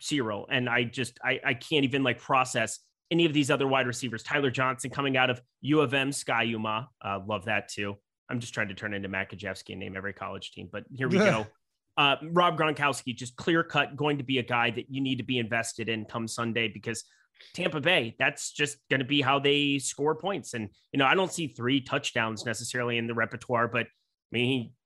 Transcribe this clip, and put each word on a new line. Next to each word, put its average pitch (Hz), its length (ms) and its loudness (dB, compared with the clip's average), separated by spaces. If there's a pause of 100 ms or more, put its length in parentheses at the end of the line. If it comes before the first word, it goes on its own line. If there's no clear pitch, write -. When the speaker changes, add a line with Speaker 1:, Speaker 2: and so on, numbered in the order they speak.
Speaker 1:
Cyril. 113 500 -4
And 123 180 0
I 120 160 4
just, 120 400 -6
I, 127 200 0
I 135 100 0
can't 139 300 2
even, 135 200 2
like, 120 160 0
process 127 580 0 (320)
any 170 160 6
of 156 60 2
these 143 180 4
other 139 160 4
wide 131 220 2
receivers. 120 340 -6
Tyler 143 280 2
Johnson 131 400 0
coming 139 260 0
out 127 140 6
of 123 120 -4 (200)
U 147 180 4
of 135 140 2
M, 135 180 0
Ski-U-Mah. 113 760 -2 (180)
Uh, 98 220 -2
love 104 180 -4
that 104 240 0
too. 104 280 -6 (320)
I'm 127 120 -4
just 120 140 -10
trying 107 140 -2
to 98 60 -10
turn 104 200 -6
into 98 140 -6
Matt 95 220 -4
Kajewski 98 400 -10
and 95 100 -10
name 98 160 -10
every 95 160 -8
college 95 400 -10
team, 95 180 -14
but 104 140 -10 (100)
here 131 140 -2
we 180 100 4
Speaker 2:
<laughs> - 0 -
Speaker 1:
go. 156 280 4 (520)
Uh, 143 180 4 (140)
Rob 175 260 4
Gronkowski, 143 580 0
just 123 220 -10
clear 165 260 2
cut, 143 340 0
going 147 200 2
to 135 80 -4
be 131 140 0
a 123 40 2
guy 120 280 2
that 117 180 -6
you 135 140 -4
need 131 160 0
to 113 60 -6
be 127 140 0
invested 113 520 -2
in 110 160 -4
come 113 200 -6
Sunday, 113 420 -2
because 110 360 -8 (500)
Tampa 160 280 -2
Bay, 139 360 2
that's - 320 0
just 147 280 -2 (120)
gonna 135 140 2
be 143 160 2
how 135 180 4
they 143 400 4
score 143 360 -2
points. 165 400 -6
And, 110 160 -6 (200)
you 135 80 -2
know, 139 60 6
I 135 100 6
don't 185 160 2
see 165 180 -4
three 127 340 0
touchdowns 113 640 -2
necessarily 120 500 -2
in 117 100 -2
the 117 60 -2
repertoire, 117 560 0
but 117 140 0
I 117 60 -10 (440)
mean, 123 140 2
he, 127 260 -2 (140)